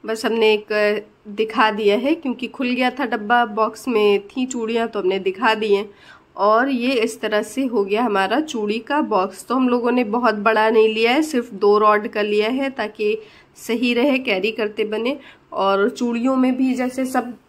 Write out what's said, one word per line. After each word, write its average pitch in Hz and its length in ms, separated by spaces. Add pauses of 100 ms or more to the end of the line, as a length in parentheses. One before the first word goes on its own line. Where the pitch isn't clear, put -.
बस 220 200
हमने 220 280
एक, 208 200
अ, 208 340 (200)
दिखा 220 440
दिया 208 260
है 285 180
क्योंकि 247 320
खुल 254 220
गया 254 200
था 254 160
डब्बा, 233 400
बॉक्स 220 420
में 208 400
थी 254 180
चूड़ियाँ 233 420
तो 220 120
हमने 190 200
दिखा 196 340
दी 214 220
हैं। 202 140 (480)
और 220 320
ये 254 240
इस 226 280
तरह 214 200
से 262 240
हो 220 180
गया 208 200
हमारा 202 360
चूड़ी 220 400
का 285 220
बॉक्स। 208 440
तो 240 100
हम 262 140
लोगों 240 220
ने 247 120
बहुत 220 320
बड़ा 220 340
नहीं 220 240
लिया 226 180
है, 285 100
सिर्फ 247 320
दो 208 240
रॉड 214 300
का 214 140
लिया 208 280
है 269 200
ताकि 214 480 (380)
सही 240 380
रहे, 262 240
कैरी 208 340
करते 214 320
बने। 226 360 (340)
और 196 360
चूड़ियों 247 460
में 254 220
भी 262 160
जैसे 254 320
सब 247 320 (120)